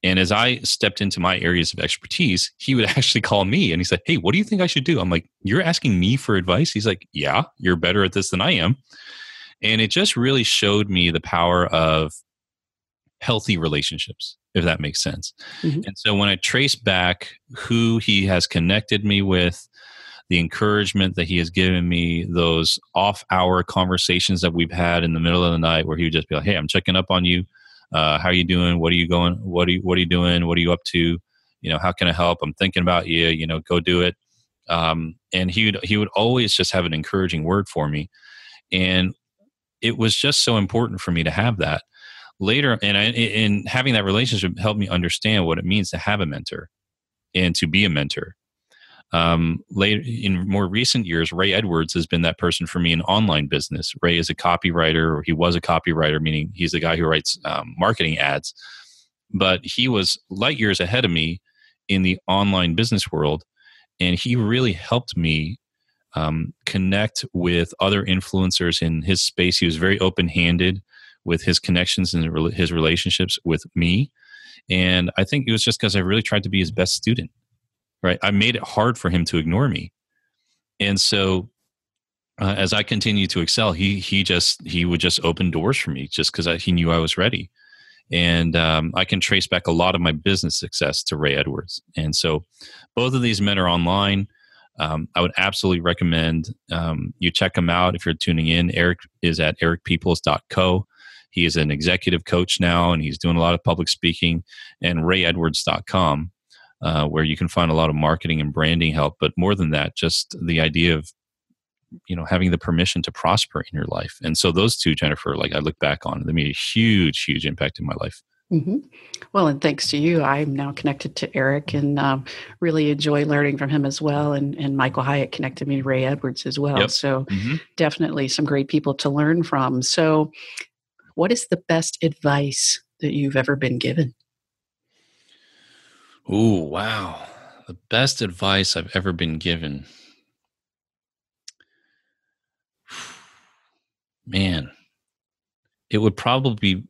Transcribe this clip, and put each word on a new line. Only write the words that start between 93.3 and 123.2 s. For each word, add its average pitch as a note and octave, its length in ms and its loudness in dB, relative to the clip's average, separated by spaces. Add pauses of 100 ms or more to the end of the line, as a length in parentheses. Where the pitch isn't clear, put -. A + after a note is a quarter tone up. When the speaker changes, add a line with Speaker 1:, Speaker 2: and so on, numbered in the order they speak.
Speaker 1:
men G2+ 180 0
are F2+ 120 2
online. G2 580 2 (520)
Um, D#2 360 -4
I E2+ 60 2
would F2 160 2
absolutely F#2+ 420 0
recommend, E2 720 0 (180)
um, E2 480 -4
you F2 120 -2
check - 260 0
him F2 120 2
out F2+ 260 2
if E2 100 -8
you're E2 100 0
tuning D#2+ 320 0
in. F2 240 2
Eric F2 280 2 (220)
is E2 180 0
at D#2 220 0
eric E2 240 0
peoples F2 340 0
dot - 300 0
co. F#2 360 2 (440)
He F2 160 0
is D#2+ 100 0
an D2+ 160 2
executive E2+ 540 0
coach F2+ 340 0
now, F2 320 2
and D#2+ 100 0
he's D2 160 -6
doing E2+ 200 0
a - 20 2
lot E2+ 140 4
of E2+ 100 -2
public E2+ 240 0
speaking. E2+ 560 0 (380)
And E2 260 0
ray F#2 180 2
edwards E2 380 0
dot - 240 -2
com. E2 440 0 (520)
Uh, D#2 240 0
where D#2 160 -2
you D#2 120 0
can F2 120 -2
find E2+ 240 0
a - 40 2
lot D#2+ 140 2
of D2 60 0
marketing D#2 440 0
and D2 140 -2
branding D#2+ 400 2
help. D2 260 0
But - 180 0
more F#2+ 180 2
than E2+ 160 0
that, D2 240 -2
just - 400 -2 (100)
the E2 140 0
idea D#2+ 360 2
of, D#2 160 -6 (960)
you F2+ 80 -6
know, E2 100 -8
having F2+ 260 2
the F2 60 0
permission F2 460 0
to - 80 -8
prosper - 500 0
in - 140 -12
your D#2 120 -4
life. - 360 -8
And D#2+ 140 -2
so F2+ 140 4
those G2 260 2
two, D#2+ 160 2
Jennifer, D2 420 -2
like, D2 180 -4
I D2+ 60 0
look D2+ 200 -4
back D2 260 0
on, - 200 -6
they D#2 80 -2
made D2+ 140 2
a D2 60 -4 (200)
huge, G#2 500 2
huge D2 220 -6
impact D2 340 -4
in - 60 -6
my - 140 -4
life. - 220 -8 (300)
Speaker 2:
Mm-hmm. F3+ 260 0 (540)
Well, F#3+ 160 4
and C#3 140 0
thanks C#3+ 260 0
to D3 100 -2
you, D#3+ 240 2
I'm C#3 340 0
now C#3 180 -4
connected C#3 420 -4
to - 220 -6
Eric C3+ 360 0
and, C#3+ 240 0
um, C3+ 280 0 (340)
really D#3 320 2
enjoy D3 340 0